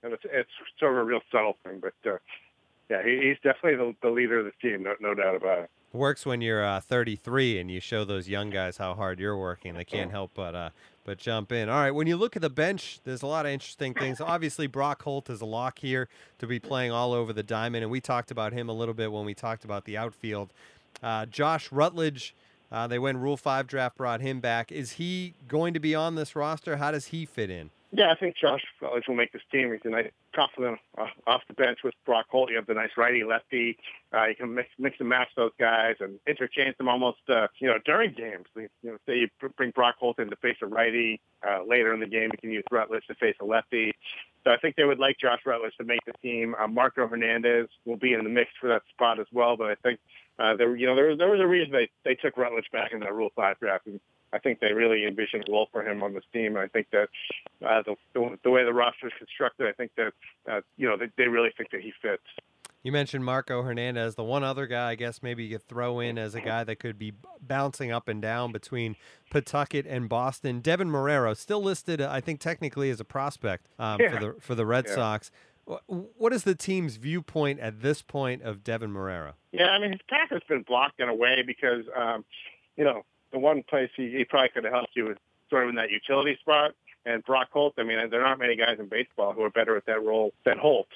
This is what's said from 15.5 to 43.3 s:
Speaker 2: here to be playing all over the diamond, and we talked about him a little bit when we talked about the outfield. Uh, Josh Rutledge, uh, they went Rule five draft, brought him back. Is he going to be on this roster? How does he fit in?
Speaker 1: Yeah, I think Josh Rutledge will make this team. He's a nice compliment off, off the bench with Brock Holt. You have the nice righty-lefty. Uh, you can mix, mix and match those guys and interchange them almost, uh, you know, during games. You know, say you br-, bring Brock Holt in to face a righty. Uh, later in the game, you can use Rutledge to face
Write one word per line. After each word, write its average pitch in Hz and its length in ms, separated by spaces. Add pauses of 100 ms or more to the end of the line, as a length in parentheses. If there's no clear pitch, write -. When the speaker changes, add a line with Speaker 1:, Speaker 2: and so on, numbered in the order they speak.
Speaker 2:
here 131 280 (320)
to 120 80
be 120 120
playing 127 320
all 120 200
over 117 220
the 107 100
diamond, 113 400
and 110 80
we 131 80
talked 120 320
about 110 220
him 120 160
a 113 40
little 113 200
bit 110 180
when 104 140
we 104 80
talked 113 320
about 101 180
the 104 140
outfield. 107 560 (500)
Uh, 113 220
Josh 147 480
Rutledge, 156 600 (380)
uh, 117 160
they 120 120
went 131 180
Rule 139 180
five 135 320
draft, 127 300
brought 120 240
him 131 180
back. 117 320
Is 143 220
he 180 400 (160)
going 165 240
to 165 80
be 156 120
on 160 220
this 156 220
roster? 151 400
How 147 140
does 151 160
he 165 180
fit 107 240
in? 85 200 (240)
Speaker 1:
Yeah, 196 160
I 165 60
think 175 220
Josh 139 260 (160)
Rutledge 127 300
will 127 60
make 120 180
this 113 80 (100)
team. 127 220
He's 107 100
a 117 60
nice 113 220 (220)
compliment 127 460 (180)
off, 110 120 (180)
off 123 220
the - 40
bench 123 300
with 123 100 (120)
Brock 117 240
Holt. 127 200
You 113 60
have 110 100
the 117 80
nice 110 220
righty-lefty. 117 840 (360)
Uh, 110 140
you 110 80
can 120 200
mix, 123 140 (100)
mix 131 220
and 120 80
match 127 260
those 117 240
guys 113 400
and 98 260
interchange 135 520
them 131 100
almost, 123 300 (100)
uh, 113 200 (120)
you 131 80
know, 113 160
during 190 300
games. 110 320 (100)
You 110 140 (120)
know, 117 240
say 123 120
you 120 100 (140)
br-, 135 60 (100)
bring 123 140
Brock 120 280
Holt 120 200
in 110 100
to 101 80
face 120 240
a 110 60
righty. 113 520 (260)
Uh, 98 220
later 113 260
in 110 60
the 110 80
game, 110 240
you 107 80
can 113 120
use 107 200
Rutledge 110 360
to 110 80
face 110 260